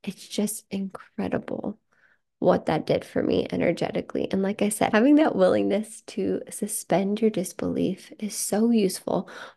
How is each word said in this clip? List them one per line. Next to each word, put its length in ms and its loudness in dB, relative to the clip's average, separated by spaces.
It's 240 -10
just 440 -4
incredible 1040 -6
what 260 2
that 200 0
did 200 0
for 180 -4
me 280 0
energetically. 800 -2
And 120 0
like 180 -2
I 60 0
said, 240 0
having 240 6
that 200 4
willingness 720 2
to 420 -4
suspend 720 -2
your 80 4
disbelief 920 -2
is 160 -6
so 360 0
useful 580 0